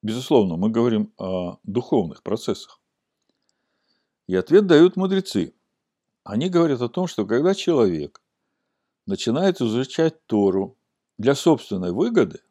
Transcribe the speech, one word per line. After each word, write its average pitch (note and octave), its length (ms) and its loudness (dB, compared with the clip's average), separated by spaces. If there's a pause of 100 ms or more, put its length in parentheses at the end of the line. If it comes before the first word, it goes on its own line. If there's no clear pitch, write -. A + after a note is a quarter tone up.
Безусловно, G#2+ 540 0
мы G2+ 120 -2
говорим A2+ 480 0
о F#2 460 -6
духовных G2+ 580 -4
процессах. - 580 -8 (1500)
И F#2 80 -2
ответ F#3+ 320 4
дают F3 280 6
мудрецы. F#3+ 600 -2 (680)
Они B2+ 260 -4
говорят E3 320 2
о A#2+ 60 -2
том, F3+ 200 -4
что G#2+ 180 -4
когда C#3+ 300 0
человек G2+ 680 0 (840)
начинает C#3 520 -2
изучать C3 680 -2
Тору G2 500 0 (400)
для A#2+ 160 2
собственной G#2 580 0
выгоды C#3+ 600 0